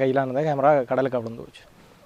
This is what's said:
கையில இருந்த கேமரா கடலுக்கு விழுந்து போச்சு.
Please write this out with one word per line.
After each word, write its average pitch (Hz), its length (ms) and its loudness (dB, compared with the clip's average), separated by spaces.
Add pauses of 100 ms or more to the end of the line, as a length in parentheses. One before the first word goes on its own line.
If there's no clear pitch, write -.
கையில 135 220 2
இருந்த 131 180 -2
கேமரா 143 440 2
கடலுக்கு 127 360 -2
விழுந்து 113 220 -12
போச்சு. - 200 -20 (420)